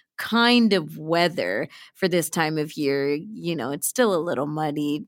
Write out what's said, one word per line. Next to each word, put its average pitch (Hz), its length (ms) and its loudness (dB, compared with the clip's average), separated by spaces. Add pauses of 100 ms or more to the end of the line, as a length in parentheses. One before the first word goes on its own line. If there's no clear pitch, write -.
(160)
kind 233 560 4
of 160 240 0
weather 156 720 0 (260)
for 190 140 0
this 170 220 0
time 156 260 0
of 151 220 -4
year. 139 360 0
You 170 400 -6
know, 131 160 -4
it's - 160 -6
still 220 280 2
a 160 80 0
little 147 240 -2
muddy, 151 600 -2